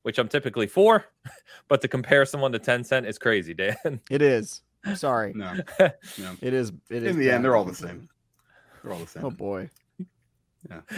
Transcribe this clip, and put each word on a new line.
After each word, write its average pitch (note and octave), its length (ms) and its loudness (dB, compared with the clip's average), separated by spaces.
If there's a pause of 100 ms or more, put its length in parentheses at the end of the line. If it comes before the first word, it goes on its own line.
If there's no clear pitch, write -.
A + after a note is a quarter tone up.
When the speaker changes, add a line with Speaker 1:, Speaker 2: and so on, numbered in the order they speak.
Speaker 1:
which A#2 160 -4
I'm A#2 100 2
typically A#2+ 400 -2
for, G#3+ 360 6 (200)
<laughs> - 440 -20
but C#3 140 4
to C3 60 -2
compare C#3 360 4
someone C3+ 280 -2
to A2+ 80 -2
Tencent B2 460 0
is G#2+ 120 -6
crazy, F#2 360 0
Dan." G#2+ 500 -2
<laughs> - 60 -12
Speaker 2:
It C#3 120 2
is. B2 400 2 (220)
I'm G3+ 120 -4
sorry. A#2+ 380 -2
Speaker 3:
No. G2+ 200 -8 (240)
Speaker 1:
<laughs> - 0 - (600)
Speaker 2:
It B2+ 140 -4
is, A#2 180 -2 (180)
it A#2+ 120 -6
is A2+ 120 -2
Speaker 3:
In D#3+ 40 0
the C3 120 4
end, B2 80 4
Speaker 2:
bad A#2+ 60 0
Speaker 3:
they're B2+ 120 4
all G#2 80 4
Speaker 2:
to F2+ 80 -8
Speaker 3:
the F2 40 -12
Speaker 2:
compare. F2 200 -14
Speaker 3:
same. - 120 -20 (760)
They're G#2 80 -10
all E2+ 80 -10
the E2+ 80 -12
same. - 160 -12
Speaker 2:
Oh, - 60 -4
boy. G2 380 -8 (1040)
Speaker 3:
Yeah. E2 100 -16 (180)